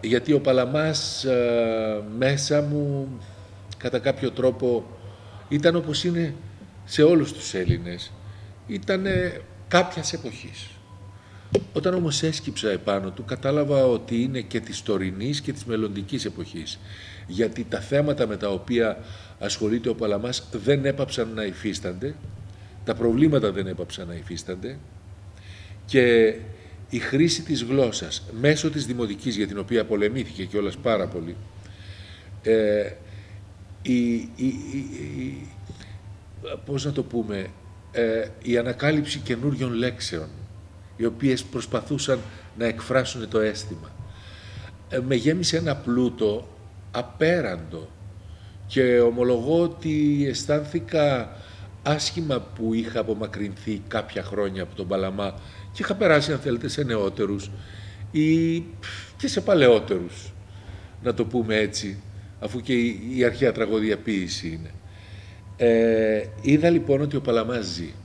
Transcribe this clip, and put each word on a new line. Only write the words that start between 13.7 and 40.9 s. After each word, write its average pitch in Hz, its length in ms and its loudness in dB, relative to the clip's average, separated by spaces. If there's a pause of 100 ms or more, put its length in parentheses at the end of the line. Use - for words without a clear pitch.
ότι 117 380 2
είναι 131 180 -2
και 113 200 -2
της - 220 -10
τωρινής 98 580 0
και - 120 -6
της - 120 -8
μελλοντικής 110 600 -2
εποχής. 85 540 -8 (480)
Γιατί 107 420 0
τα 107 120 -2
θέματα 139 460 2
με 107 100 -4
τα 101 140 -2
οποία 110 480 2 (400)
ασχολείται 110 500 0
ο 113 60 0
Παλαμάς 110 580 -2
δεν 135 320 2
έπαψαν 135 500 -2
να 107 100 -4
υφίστανται, 95 680 -4 (680)
τα 113 100 0
προβλήματα 117 580 4
δεν 95 140 -2
έπαψαν 90 400 -8
να 87 80 -10
υφίστανται 92 640 -8 (1080)
και 117 480 8 (540)
η 120 100 -4
χρήση 156 440 2
της 147 200 -2
γλώσσας 117 600 0 (180)
μέσω 147 300 2
της 143 160 -4
δημοτικής, 117 500 -2
για 101 100 2
την 98 120 -6
οποία 107 260 2
πολεμήθηκε 107 600 0
κιόλας 101 320 -4
πάρα 104 300 0
πολύ, 85 300 -8 (1080)
ε, 107 480 4 (920)
η, 120 320 2
η, - 220 -4
η, 131 400 -4
η, 135 720 -8 (1160)
πώς 139 200 -4
να 147 80 0
το 139 100 0
πούμε, 104 440 -2 (460)
ε, 113 360 2 (140)
η 120 140 2
ανακάλυψη 143 600 0
καινούριων 127 540 -2
λέξεων, 113 560 -2 (680)